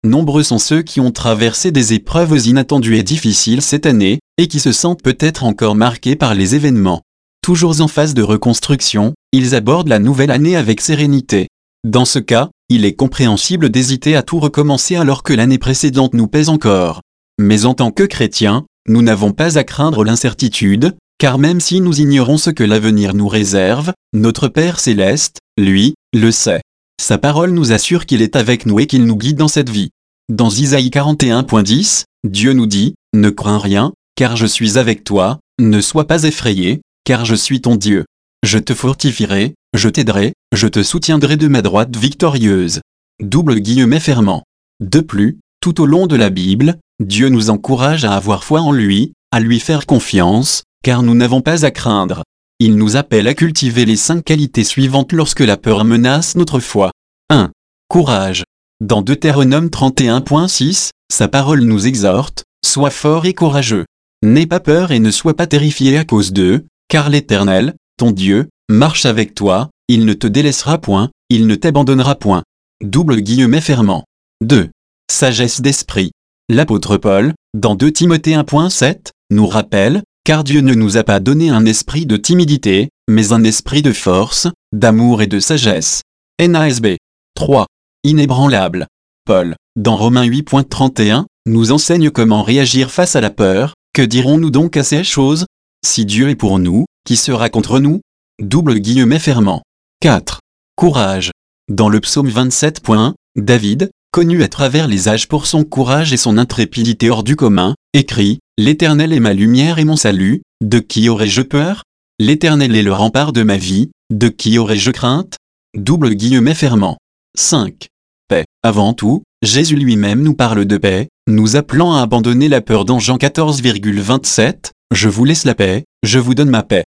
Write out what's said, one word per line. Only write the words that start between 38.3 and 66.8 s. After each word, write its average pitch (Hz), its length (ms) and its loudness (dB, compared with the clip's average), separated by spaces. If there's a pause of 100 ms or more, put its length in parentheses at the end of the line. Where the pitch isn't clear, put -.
Je 107 160 0
te 117 160 -4
fortifierai, 113 800 -2 (200)
je 104 140 0
t'aiderai, 107 440 0 (200)
je 113 140 0
te 104 160 0
soutiendrai 151 540 0
de 151 120 2
ma 131 140 2
droite 107 340 -2
victorieuse. » 107 840 0 (420)
Double 120 380 0
guillemet 123 400 2
fermant. 110 420 0 (380)
De 104 200 0
plus, 113 380 -2 (220)
tout 175 200 -2
au 151 60 4
long 175 200 2
de 156 100 0
la 107 140 2
Bible, 98 480 0 (200)
Dieu 107 300 -2
nous 113 220 2
encourage 135 540 -2
à 104 100 0
avoir 98 280 -2
foi 156 200 -2
en 147 100 0
lui, 107 400 0 (180)
à 117 100 0
lui 113 200 0
faire 151 260 -4
confiance, 107 800 0 (180)
car 123 200 0
nous 117 120 2
n'avons 123 260 2
pas 151 240 -2
à 139 60 2
craindre. 95 520 -4 (360)
Il 110 180 4
nous 107 200 0
appelle 113 320 0
à 139 60 0
cultiver 135 500 0
les 110 120 2
cinq 165 280 -4
qualités 147 400 0
suivantes 135 480 0
lorsque 160 280 -2
la 107 160 2
peur 107 280 0
menace 127 520 0
notre 160 220 0
foi. 98 320 -2 (400)
Un. 107 200 2 (380)
Courage. 98 560 0 (360)
Dans 107 220 -2
Deutéronome 143 680 0
trente 131 300 -2
et 127 80 2
un 120 120 0
point 151 280 0
six, 160 420 -2 (200)
sa - 180 -2
parole 139 340 0
nous 110 240 2
exhorte, « 110 580 -2 (200)
Sois 139 260 -2
fort 156 340 -2
et 185 80 -2
courageux. 135 540 -2 (360)
N'aie 131 240 4
pas 175 140 -2
peur 170 320 0
et 120 80 2
ne 110 100 4
sois 160 240 -2
pas 175 120 -2
terrifié 143 500 0
à 160 80 0
cause 104 280 0
d'eux, 95 340 0 (220)